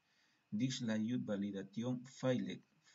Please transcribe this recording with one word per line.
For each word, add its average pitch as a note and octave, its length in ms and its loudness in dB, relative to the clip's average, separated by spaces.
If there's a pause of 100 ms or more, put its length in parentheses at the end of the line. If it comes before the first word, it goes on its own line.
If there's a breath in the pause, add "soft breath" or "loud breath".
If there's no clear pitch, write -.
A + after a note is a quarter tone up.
(520 soft breath)
Disk C3 300 0
layout A2 420 0
validation G2+ 840 -2
failed G#2+ 560 0 (340)